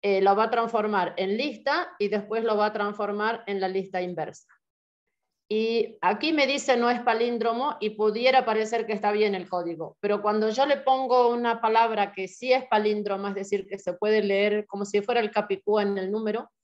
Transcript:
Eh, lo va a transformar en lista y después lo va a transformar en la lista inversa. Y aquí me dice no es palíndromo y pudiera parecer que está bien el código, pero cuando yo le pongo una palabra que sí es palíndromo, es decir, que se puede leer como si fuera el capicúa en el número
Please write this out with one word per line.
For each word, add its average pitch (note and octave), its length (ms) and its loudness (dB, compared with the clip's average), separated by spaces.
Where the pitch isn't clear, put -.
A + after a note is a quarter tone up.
Eh, G3 200 2
lo G3 120 6
va G#3+ 100 2
a A3 60 -2
transformar G#3+ 640 0
en G3 200 -2
lista C#4+ 600 -4
y G3+ 100 0
después G#3 340 -4
lo A3 140 0
va G#3 100 2
a G#3+ 60 -2
transformar G#3 760 -4
en G3 140 -4
la F#3+ 80 -2
lista F#3+ 340 -4
inversa. E3 460 -8
Y A3 540 0
aquí B3+ 320 0
me C#4+ 140 4
dice C4 320 0
no A#3+ 100 2
es A#3+ 140 0
palíndromo A#3 760 0
y G#3 120 -2
pudiera A#3+ 560 2
parecer A3 400 0
que A3 80 -4
está G#3 180 0
bien G#3 220 2
el F3+ 120 -6
código, E3+ 540 -6
pero G#3 220 0
cuando G#3+ 260 2
yo B3 160 2
le C#4+ 140 2
pongo C4 500 2
una A#3+ 320 0
palabra A3 520 2
que F#3 160 -8
sí B3 220 -6
es B3+ 160 4
palíndromo, G#3 600 0
es G3 60 -6
decir, G3 320 -4
que G3 120 -10
se F3+ 140 -6
puede G#3+ 300 2
leer G#3 440 2
como G3+ 200 -6
si G3+ 160 0
fuera A#3 180 0
el G#3+ 100 -2
capicúa G#3 520 0
en G3+ 160 0
el F#3+ 120 -4
número A3 400 -4